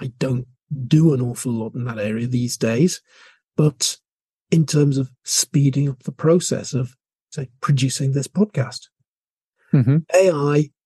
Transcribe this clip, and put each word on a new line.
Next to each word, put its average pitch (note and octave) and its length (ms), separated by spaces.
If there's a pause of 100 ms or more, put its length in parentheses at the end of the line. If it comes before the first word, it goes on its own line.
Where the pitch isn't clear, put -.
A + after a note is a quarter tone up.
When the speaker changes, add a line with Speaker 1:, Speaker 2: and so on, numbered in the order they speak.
Speaker 1:
I C3+ 180
don't B2+ 280 (400)
do D#3 260
an B2+ 80
awful A#2+ 320
lot A2+ 220
in A#2+ 100
that A2+ 140
area A2 300
these B2 280
days, B2+ 460 (540)
but - 420 (540)
in E3 140
terms C#3+ 320
of C3 120 (140)
speeding C#3 640
up C3 160
the - 80
process - 600
of, B2+ 220 (360)
say, C3+ 160 (120)
producing C3+ 520
this C#3 160
podcast. D3+ 600 (840)
Speaker 2:
Mm-hmm. C#3 240 (180)
Speaker 1:
A F#3+ 160
I D3 400 (160)